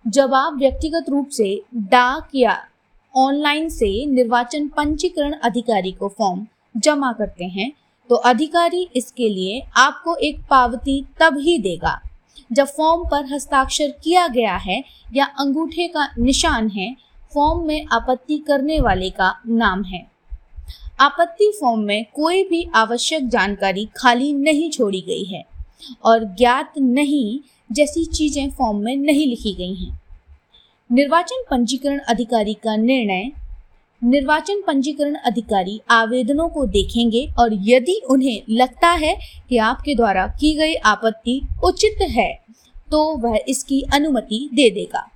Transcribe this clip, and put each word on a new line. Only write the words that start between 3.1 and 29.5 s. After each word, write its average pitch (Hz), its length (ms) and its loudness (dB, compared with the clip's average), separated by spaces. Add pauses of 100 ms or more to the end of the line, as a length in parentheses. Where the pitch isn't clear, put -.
ऑनलाइन 294 520 0
से 226 380 -2
निर्वाचन 247 640 0
पंजीकरण 302 640 -2
अधिकारी 226 600 -2
को 196 160 -8
फॉर्म 196 380 -4 (300)
जमा 269 360 2
करते 208 320 -8
हैं, 190 280 -6 (360)
तो 240 60 4
अधिकारी 339 840 0
इसके 240 320 -2
लिए 190 340 -4 (140)
आपको 294 400 2
एक 294 240 -4 (100)
पावती 269 560 2 (140)
तब 311 180 4
ही 320 200 2
देगा, 170 420 -4 (520)
जब 277 140 4
फॉर्म 320 380 0
पर 285 300 -4
हस्ताक्षर 269 560 0 (140)
किया 349 240 4
गया 226 280 0
है 196 280 -4 (300)
या 277 100 2
अंगूठे 311 640 -4
का 302 300 -2
निशान 254 500 0
है, 202 280 -6 (380)
फॉर्म 294 320 0
में 302 260 -4
आपत्ति 254 460 -2
करने 294 420 0
वाले 190 300 0
का 190 380 -2
नाम 214 340 0
है। 185 240 -10 (960)
आपत्ति 339 600 2
फॉर्म 233 200 0
में 208 340 -2
कोई 339 300 2
भी 339 300 -2
आवश्यक 240 540 0
जानकारी 202 680 0
खाली 254 360 2
नहीं 294 380 2
छोड़ी 196 300 -2
गई 175 240 -6
है 185 200 -12 (600)
और 226 200 4
ज्ञात 240 540 0
नहीं 269 640 0 (320)
जैसी 294 320 0
चीजें 285 460 -2
फॉर्म 220 280 -2
में 240 180 -2
नहीं 294 300 2
लिखी 226 280 -2